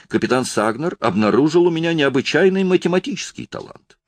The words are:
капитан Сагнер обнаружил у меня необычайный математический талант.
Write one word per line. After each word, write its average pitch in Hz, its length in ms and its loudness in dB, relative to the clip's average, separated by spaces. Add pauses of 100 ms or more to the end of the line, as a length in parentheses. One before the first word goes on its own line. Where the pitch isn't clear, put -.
капитан 113 380 0
Сагнер 113 540 -2
обнаружил 113 680 2
у 175 60 2
меня 165 220 -2
необычайный 156 720 2
математический 180 840 -2
талант. - 500 -16 (100)